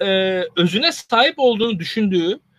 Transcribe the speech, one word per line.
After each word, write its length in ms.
e, 420
özüne 360
sahip 440
olduğunu 420
düşündüğü 640